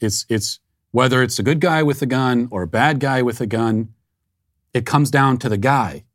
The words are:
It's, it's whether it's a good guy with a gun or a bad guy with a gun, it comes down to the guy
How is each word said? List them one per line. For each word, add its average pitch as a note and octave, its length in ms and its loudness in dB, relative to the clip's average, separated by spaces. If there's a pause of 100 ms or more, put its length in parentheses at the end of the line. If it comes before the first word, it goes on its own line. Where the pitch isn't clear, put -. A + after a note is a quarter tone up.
It's, G#2+ 280 -2
it's - 320 -4 (300)
whether B2+ 320 4
it's A#2 160 -2
a G#2+ 40 -2
good D3 180 0
guy D#3+ 220 2
with C#3+ 200 0
a C#3 40 0
gun B2 440 0
or G2 120 -4
a E2+ 60 -4
bad C3+ 320 0
guy C3 220 0
with A#2+ 180 -2
a A#2+ 60 -4
gun, A2 480 -2 (800)
it B2 120 -2
comes D3 240 2
down C3+ 280 2
to B2 100 -4
the G#2+ 100 0
guy A2 460 -2 (100)